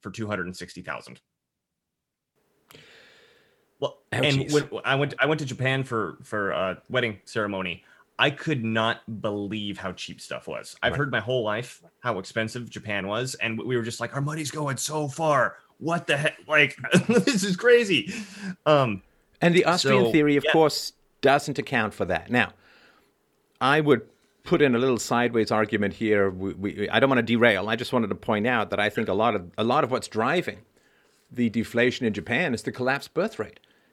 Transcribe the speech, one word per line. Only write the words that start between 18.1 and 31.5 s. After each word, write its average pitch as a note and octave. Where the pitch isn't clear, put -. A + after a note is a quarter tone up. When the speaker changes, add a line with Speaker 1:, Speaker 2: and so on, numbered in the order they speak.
Speaker 1:
Um, C3+
Speaker 2:
And E3+
the F3+
Austrian E3
Speaker 1:
so, -
Speaker 2:
theory, D3
of C#3
Speaker 1:
yeah. D#3
Speaker 2:
course, D#3
doesn't C#3
account A2
for -
that. E2+
Now, A#2
I C#3
would D3
put D#3+
in C3
a A#2
little B2+
sideways A#2
argument G#2+
here. G#2
We, F#2
we, F#2+
I A2+
don't C3+
wanna B2+
derail. A2
I A2+
just B2
wanted A#2
to G2
point G#2+
out A2+
that G2
I G#2
think A2
a G2
lot A2
of, F2+
a G#2
lot A2+
of A2
what's A#2+
driving A2+
the A#2+
deflation A#2